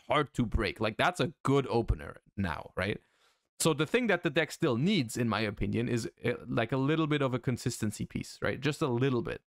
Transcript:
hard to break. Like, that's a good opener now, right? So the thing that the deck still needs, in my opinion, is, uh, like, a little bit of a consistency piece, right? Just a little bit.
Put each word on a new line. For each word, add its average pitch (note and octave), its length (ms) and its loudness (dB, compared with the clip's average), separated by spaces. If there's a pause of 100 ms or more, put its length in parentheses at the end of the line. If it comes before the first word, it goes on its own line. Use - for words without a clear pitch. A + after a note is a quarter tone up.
hard C#3+ 260 2
to B2 120 2
break. G2+ 340 0
Like, A2 160 0
that's D#3+ 220 2
a B2 140 0 (100)
good C3+ 260 4
opener G2 500 0 (180)
now, F#2 400 -2
right? G2 240 -2 (580)
So D#3+ 160 2
the D3 120 0
thing A#3+ 200 2
that F#3 160 2
the E3 80 0
deck D#3 220 0
still C#3 240 0
needs, D3 400 2
in A#2+ 120 0
my G#2 120 0
opinion, G#2+ 480 -2
is, A#2 200 -2 (160)
uh, A#2+ 100 0 (140)
like, A#2+ 220 0
a C#3 60 0
little D#3 320 2
bit D3 120 2
of C3 140 0
a B2 60 -2
consistency A#2 680 -4
piece, - 360 -8
right? G#2+ 180 -2
Just C#3+ 220 -2
a D3+ 60 2
little B2 340 2
bit. - 180 -6 (120)